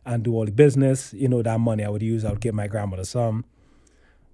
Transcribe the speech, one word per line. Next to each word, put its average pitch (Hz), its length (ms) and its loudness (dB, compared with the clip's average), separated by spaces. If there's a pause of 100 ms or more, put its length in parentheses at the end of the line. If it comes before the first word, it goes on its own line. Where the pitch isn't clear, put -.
and 120 180 -4
do 113 120 0
all 113 100 0
the 104 80 -4
business. 135 600 4
You 123 160 -2
know, 123 140 2
that 113 180 0
money 110 240 0
I 104 40 -4
would 104 140 -4
use, 110 220 -2
I 104 60 -2
would 104 100 -4
give 113 140 -2
my 104 120 -4
grandmother 101 380 -6
some. 117 400 -2 (880)